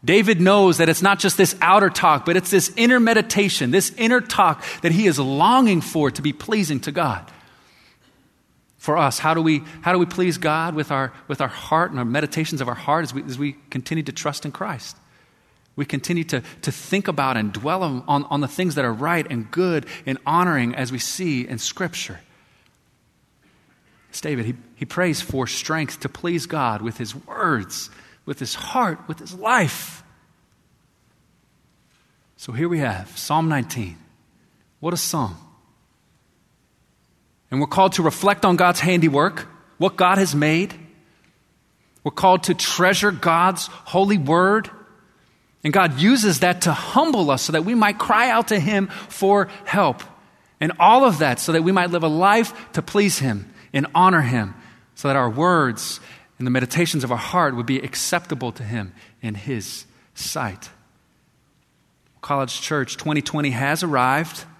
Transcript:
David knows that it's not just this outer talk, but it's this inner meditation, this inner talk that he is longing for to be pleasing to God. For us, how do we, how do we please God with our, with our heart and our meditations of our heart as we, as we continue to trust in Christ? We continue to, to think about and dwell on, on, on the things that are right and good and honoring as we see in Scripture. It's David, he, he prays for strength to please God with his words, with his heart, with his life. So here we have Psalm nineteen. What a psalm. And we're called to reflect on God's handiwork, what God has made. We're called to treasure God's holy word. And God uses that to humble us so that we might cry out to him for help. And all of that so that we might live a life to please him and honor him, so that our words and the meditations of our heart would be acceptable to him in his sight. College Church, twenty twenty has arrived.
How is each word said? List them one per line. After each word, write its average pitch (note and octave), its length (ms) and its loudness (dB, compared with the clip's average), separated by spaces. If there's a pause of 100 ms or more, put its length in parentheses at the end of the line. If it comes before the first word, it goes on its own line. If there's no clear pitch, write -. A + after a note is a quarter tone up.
David F#3+ 360 4
knows F#3+ 360 6
that E3 120 4
it's D#3+ 140 2
not G3 160 4
just - 180 0
this - 240 4
outer F#3+ 300 6
talk, D#3 360 2
but E3+ 100 2
it's F3+ 140 0
this F#3+ 260 2
inner B3 240 4
meditation, G#3 720 2
this F#3 240 2
inner A#3+ 240 2
talk F3 420 2 (200)
that E3+ 100 2
he G3 160 4
is C#3+ 100 2
longing F3 640 4
for D3 320 0
to - 100 -10
be D3 100 -2
pleasing D#3 480 -2
to D3+ 120 -8
God. C3+ 360 -4 (1500)
For D#3 200 -2
us, C#3+ 220 0
how D#3+ 160 0
do E3 80 0
we, D#3 220 2 (160)
how F3 120 0
do F#3 60 2
we F3 80 2
please F3 320 -2
God E3 380 -2
with D3+ 160 -4
our, C3+ 200 -2 (140)
with C3+ 140 -6
our C3+ 80 -2
heart E3 420 -2
and D3 80 -6
our B2 60 -2
meditations D3 560 -4
of B2+ 80 -4
our A#2+ 60 -6
heart D#3 280 -2
as B2 120 -8
we, C#3 100 -8
as C3 120 -10
we C#3+ 200 -6 (140)
continue D3+ 340 -6
to C3+ 80 -10
trust - 320 -8
in D3 80 -10
Christ? F3+ 440 -10 (760)
We C#3+ 120 -6
continue E3 380 -4
to, C#3 180 -4 (200)
to - 80 -4
think - 380 -4
about C#3 280 -2
and G#2+ 160 -4
dwell D3 300 -4
on, C3+ 240 -4
on, C#3+ 180 0
on C#3+ 160 -4
the C#3 80 -4
things F3+ 280 -4
that C#3+ 80 -2
are A#2+ 80 -2
right D3+ 360 -4
and A2+ 220 -8
good E3+ 360 -2 (180)
and C3+ 200 -4
honoring D3+ 520 0
as B2+ 160 -6
we B2+ 80 -8
see C#3+ 480 -4
in A#2 100 -8
Scripture. - 600 -8 (1900)
It's - 100 -14
David, C#3 240 -4
he, A#2+ 100 -6 (220)
he - 80 -10
prays F3 360 -2
for C3 280 -4
strength - 520 -6
to C#3+ 80 -8
please E3+ 380 -6
God B2 340 -2
with A2+ 160 -8
his A#2 200 -10 (100)
words, B2+ 640 -4 (340)
with - 140 -10
his - 160 -8
heart, G#3+ 520 -4
with D#3+ 120 -10
his - 160 -18
life. G#3+ 680 -2 (2250)
So - 140 -14
here D3 160 -4
we E3+ 120 -2
have G2+ 360 -6
Psalm D#3+ 320 -2
nineteen. A#2+ 480 -4 (840)
What E3 120 -4
a F3 40 -4
psalm. A#2+ 400 -4 (2250)
And C3 100 -2
we're D3 60 0
called F#3 280 2
to F3+ 80 0
reflect G3 420 0
on F3+ 120 4
God's F3+ 240 4
handiwork, E3 680 2 (320)
what F#3 180 0
God F#3 220 4
has F3 160 0
made. D#3 400 0 (1300)
We're D3 60 -4
called F#3 340 2
to F3+ 100 2
treasure F#3+ 560 2
God's E3+ 580 2
holy G3 500 0
word. F3+ 520 2 (960)
And D3+ 80 0
God E3+ 260 2
uses G#3 420 4
that F3+ 220 2
to E3+ 100 2
humble A#3+ 580 2
us C3 120 2
so - 100 -4
that D#3+ 120 0
we A3 100 -2
might G#3 240 2
cry A#3 300 2
out A3+ 200 2
to G#3+ 100 0
him G3 300 0 (200)
for G3 400 2 (160)
help. F3 380 0 (580)
And D#3+ 180 -2
all A3+ 260 8
of F#3+ 160 4
that C3+ 200 2
so E3+ 120 -2
that D#3+ 120 2
we F3+ 80 2
might F3+ 180 2
live E3+ 120 -2
a E3 60 0
life G3 440 2 (200)
to D#3+ 100 -2
please G3+ 360 0
him A2 340 -4 (200)
and C#3 220 0
honor F3 280 6
him, A#2 320 -2 (400)
so - 140 -4
that C#3 80 2
our B2 140 2
words C#3+ 720 0 (380)
and B2+ 80 -4
the B2 40 0
meditations C3+ 520 0
of B2+ 80 -4
our B2 60 -2
heart D3 400 0
would A#2+ 100 -4
be C3 120 -2
acceptable C3+ 760 -6
to A#2+ 100 -14
him G#2 300 -8 (300)
in A2 120 -6
his G#2 520 -10 (280)
sight. - 540 -8 (1500)
College C3+ 400 -4
Church, C#3+ 360 -4
twenty D3+ 260 -4
twenty D3 280 -4
has C3+ 320 -2
arrived. C#3+ 600 0 (160)